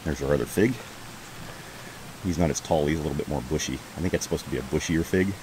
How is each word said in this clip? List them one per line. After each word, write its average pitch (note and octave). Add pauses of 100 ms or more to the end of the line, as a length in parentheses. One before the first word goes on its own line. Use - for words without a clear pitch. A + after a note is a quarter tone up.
There's D2
our C#2
other B1+
fig. A2 (1500)
He's F2
not E2+
as C#2
tall, D#2
he's D#2+
a D#2
little D2
bit D2+
more D2
bushy. C2+ (160)
I -
think F2
that's E2+
supposed -
to -
be C2+
a B1+
bushier D#2
fig. F#2+ (100)